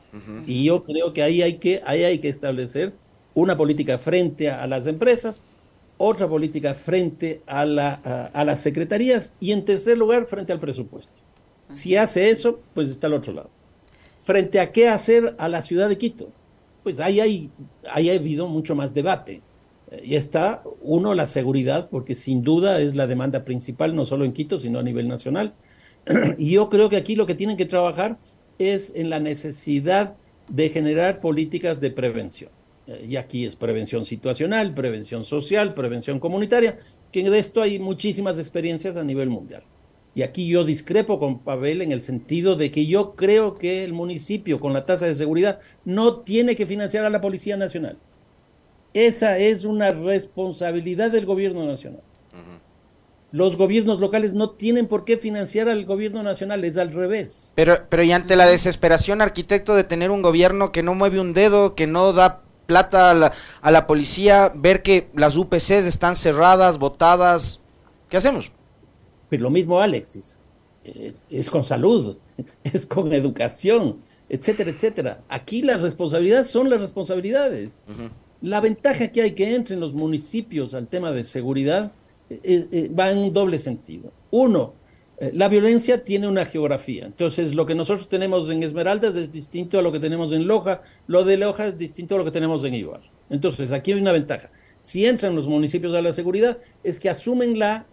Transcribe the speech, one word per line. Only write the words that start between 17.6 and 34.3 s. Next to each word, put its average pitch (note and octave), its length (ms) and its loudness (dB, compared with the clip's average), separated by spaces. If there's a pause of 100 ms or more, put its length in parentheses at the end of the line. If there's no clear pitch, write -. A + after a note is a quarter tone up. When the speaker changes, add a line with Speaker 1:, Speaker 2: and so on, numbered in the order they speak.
Speaker 2:
ahí D#3 200 0
ha F#3 60 2
habido D#3+ 320 -4
mucho D#3 280 -4
más C#3 180 -4
debate. C#3+ 500 -4 (480)
Eh, - 120 -18
y C3+ 120 -4
está, E3 480 -2 (180)
uno, E3+ 320 0
la D#3+ 140 0
seguridad, C3+ 640 -2
porque B2+ 260 -8
sin B2+ 260 -2
duda E3+ 400 2
es C#3+ 140 -2
la C#3 100 0
demanda B2+ 400 -4
principal, C3 500 -6
no D3+ 80 -2
solo C#3 220 -2
en B2+ 80 -4
Quito, D3+ 240 -6
sino A#2+ 220 -6
a A#2+ 40 -4
nivel A#2+ 240 -4
nacional. C#3 460 -6 (520)
<clears throat> F3+ 320 0
Y D3+ 120 -2
yo G#3 200 4
creo G#3 200 4
que G3+ 80 2
aquí G#3 180 -2
lo G#3 120 2
que F3 80 -4
tienen G#3 200 -4
que F3+ 120 -2
trabajar F3+ 500 -2 (400)
es G3 380 -2
en E3 160 -4
la D#3 80 -4
necesidad D3+ 960 -2 (340)
de D3+ 200 0
generar D#3+ 520 0
políticas D#3+ 580 -2
de C3+ 120 -2
prevención. A2+ 580 -6 (360)
Eh, A#2 220 -16
y B2+ 80 -8
aquí A#2+ 300 -6
es G#2 100 -10
prevención A2+ 480 -4
situacional, D#3+ 720 -4